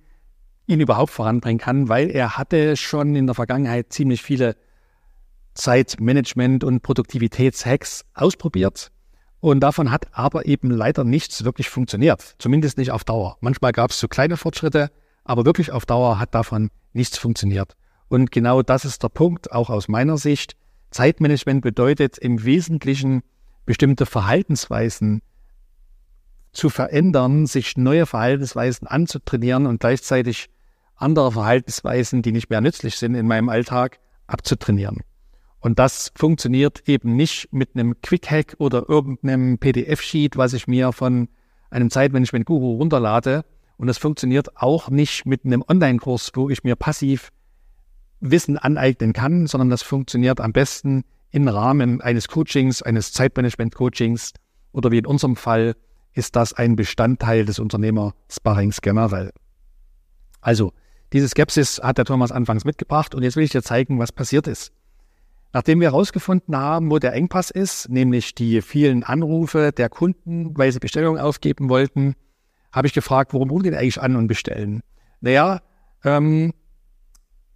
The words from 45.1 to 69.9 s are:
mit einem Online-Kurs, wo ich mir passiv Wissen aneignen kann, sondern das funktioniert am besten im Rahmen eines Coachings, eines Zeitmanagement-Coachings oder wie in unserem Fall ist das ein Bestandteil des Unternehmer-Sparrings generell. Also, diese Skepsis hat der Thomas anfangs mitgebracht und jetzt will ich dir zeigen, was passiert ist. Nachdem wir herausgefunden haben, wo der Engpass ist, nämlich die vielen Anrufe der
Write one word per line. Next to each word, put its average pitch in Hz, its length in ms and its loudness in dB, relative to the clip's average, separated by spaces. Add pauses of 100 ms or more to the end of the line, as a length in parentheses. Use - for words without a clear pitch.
mit 131 180 -2
einem 127 240 0
Online-Kurs, 131 640 2
wo 131 160 -2
ich 135 160 -4
mir 123 100 0
passiv 135 580 -4 (880)
Wissen 143 380 2
aneignen 131 540 0
kann, 156 340 0
sondern 131 240 2
das 123 120 -2
funktioniert 127 580 -2
am 110 120 -2
besten 135 520 0 (260)
im 143 160 2
Rahmen 123 540 2
eines 120 260 -2
Coachings, 135 560 0
eines 110 300 -2
Zeitmanagement-Coachings 120 1200 -2 (400)
oder 127 180 0
wie 117 80 4
in 110 80 0
unserem 139 300 0
Fall 113 400 0 (380)
ist - 200 -6
das 117 180 2
ein 117 220 2
Bestandteil 113 720 0
des 104 160 -4
Unternehmer-Sparrings 104 1200 -2
generell. 101 500 0 (1080)
Also, 107 320 0 (400)
diese 139 160 2
Skepsis - 520 0
hat 127 180 -2
der 123 80 0
Thomas 123 260 -2
anfangs 113 320 -2
mitgebracht 151 500 -4
und 131 80 -4
jetzt 127 140 -2
will 156 80 2
ich 147 80 -2
dir 127 100 0
zeigen, 127 380 -2
was 117 100 -2
passiert 143 380 -2
ist. - 240 -10 (800)
Nachdem 160 260 2
wir 165 140 4
herausgefunden 180 640 0
haben, 151 340 -2
wo 156 80 2
der 127 140 0
Engpass 175 400 -4
ist, - 360 -6
nämlich 123 460 0
die 113 280 0
vielen 139 420 2
Anrufe 156 640 0
der 120 200 -2